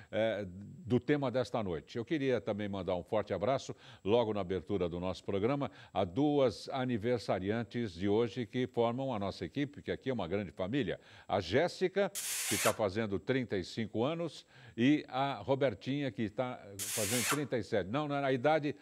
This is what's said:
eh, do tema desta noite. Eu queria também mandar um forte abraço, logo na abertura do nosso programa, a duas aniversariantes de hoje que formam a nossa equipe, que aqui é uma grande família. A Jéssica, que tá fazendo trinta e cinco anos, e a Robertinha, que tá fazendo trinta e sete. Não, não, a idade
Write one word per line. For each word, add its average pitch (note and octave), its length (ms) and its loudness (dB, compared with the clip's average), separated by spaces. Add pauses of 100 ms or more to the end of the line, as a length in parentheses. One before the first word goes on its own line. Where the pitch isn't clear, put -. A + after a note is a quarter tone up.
(120)
eh, G#2+ 360 0
do G2+ 520 0
tema C#3+ 300 2
desta A#2+ 320 -2
noite. F#2 380 -4
Eu A2+ 60 -4
queria C3+ 360 0
também G#2 260 -2
mandar F#2+ 280 -2
um F2 80 -4
forte G#2+ 280 0
abraço, A2+ 440 0 (280)
logo A2 300 4
na G2+ 80 0
abertura F2+ 480 -2
do E2+ 100 -4
nosso F2+ 240 -4
programa, A2+ 460 0 (240)
a F#2+ 100 2
duas C3 680 2
aniversariantes A#2 1200 0
de F2+ 160 0
hoje A#2 380 2
que B2+ 180 0
formam B2 480 0
a G#2+ 60 -2
nossa F#2+ 240 -2
equipe, C3+ 380 -6
que F#2+ 100 -6
aqui F2+ 180 -4
é C3 40 0
uma G2 140 -2
grande F#2+ 240 -2
família. G2 460 -2 (300)
A G2+ 140 2
Jéssica, F3 680 2 (380)
que G#2+ 140 0
tá A2+ 100 4
fazendo G2+ 480 0
trinta B2+ 380 0
e F2 80 -2
cinco A2 380 -4
anos, E3 420 -4 (320)
e C#3 320 6
a C3+ 260 -2
Robertinha, C3 720 0
que A2+ 200 -2
tá B2+ 280 -4 (200)
fazendo A2 500 -2
trinta C#3+ 300 0
e G#2+ 60 0
sete. F#2+ 260 0
Não, D3 180 0
não, C#3+ 80 -2
a C#3 160 2
idade C#3+ 500 4